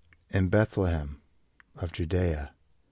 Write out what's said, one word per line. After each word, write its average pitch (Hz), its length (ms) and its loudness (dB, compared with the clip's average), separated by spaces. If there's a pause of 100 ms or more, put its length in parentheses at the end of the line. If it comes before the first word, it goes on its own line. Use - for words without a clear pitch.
(300)
"In 95 180 2
Bethlehem 87 760 0 (540)
of 82 160 -6
Judea, 82 640 -2 (380)